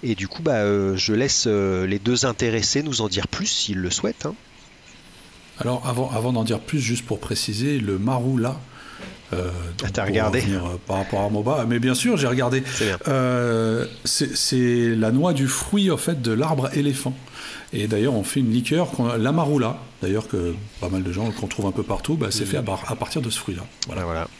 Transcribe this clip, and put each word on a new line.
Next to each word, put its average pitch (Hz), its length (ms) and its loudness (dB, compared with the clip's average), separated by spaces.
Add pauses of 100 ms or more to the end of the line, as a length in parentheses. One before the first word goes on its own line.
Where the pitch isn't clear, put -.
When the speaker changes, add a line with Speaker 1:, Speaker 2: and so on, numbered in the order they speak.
Speaker 1:
Et 117 140 0
du 98 140 -6
coup, - 120 -10
bah, 143 180 2
euh, 101 360 4
je 92 180 0
laisse, 127 320 2
euh, 98 400 2
les 98 140 0
deux 120 260 2
intéressés 120 580 0
nous 131 180 -2
en 107 80 0
dire 92 180 -2
plus - 200 -4
s'ils - 300 -2
le 90 140 -2
souhaitent, - 360 -2
hein. 185 80 -6 (1200)
Speaker 2:
Alors, 123 260 -2
avant, 127 260 0
avant 117 200 0
d'en 113 140 2
dire 113 160 0
plus, - 180 -2
juste 117 260 -2
pour 104 140 -2
préciser, 120 600 -2
le 98 200 0
Maroula, 127 600 2 (760)
euh, 90 180 -2
Speaker 1:
Ah, 87 320 -6
Speaker 2:
donc 98 80 -2
Speaker 1:
t'as 98 120 -2
Speaker 2:
pour 98 80 0
Speaker 1:
regardé ? 107 280 2
Speaker 2:
revenir, 98 260 0
euh, 90 220 -6
par 95 100 0
rapport 98 240 -2
à 101 80 2
Moba. 113 380 0
Mais 120 120 2
bien 127 160 2
sûr, 240 200 2
j'ai 143 120 2
regardé. 127 380 2
Speaker 1:
C'est 123 200 -2
bien. 95 140 0 (100)
Speaker 2:
Euh, 120 760 2 (200)
c'est, - 320 0
c'est 120 580 4
la 110 160 4
noix 160 220 4
du 135 140 2
fruit, 190 440 2
en 156 60 2
fait, 156 240 -2
de 113 100 0
l'arbre 135 420 2
éléphant. 139 400 0 (600)
Et 104 140 0
d'ailleurs, 113 260 2
on 104 100 0
fait - 180 0
une 113 120 2
liqueur, 147 380 2
qu'on, 120 160 0 (100)
la 120 140 2
Maroula, 143 500 2 (200)
d'ailleurs, 101 260 0
que 87 260 -2 (260)
pas 90 80 -4
mal 95 160 0
de 92 80 -2
gens, 104 200 0
qu'on 104 160 -6
trouve 104 180 -2
un - 60 0
peu 104 120 -2
partout, 98 320 -2
bah, 139 140 0
c'est 98 120 0
Speaker 1:
Mhm. 101 80 -4
Speaker 2:
fait 147 80 0
à 135 40 -2
bar-, 98 260 -4
à 113 80 -4
partir - 260 -4
de 120 80 -2
ce 107 100 -4
fruit-là. 92 260 -6 (220)
Voilà. 92 140 -4
Speaker 1:
Ah, 87 40 -2
voilà. 82 220 -4 (120)